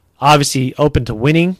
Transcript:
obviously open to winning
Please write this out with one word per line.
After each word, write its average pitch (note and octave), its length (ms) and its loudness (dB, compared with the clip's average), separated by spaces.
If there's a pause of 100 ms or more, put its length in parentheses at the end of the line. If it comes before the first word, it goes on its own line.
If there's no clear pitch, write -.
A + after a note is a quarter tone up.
(200)
obviously C#3 580 0
open C#3+ 280 0
to A#2 80 -8
winning D#3+ 460 0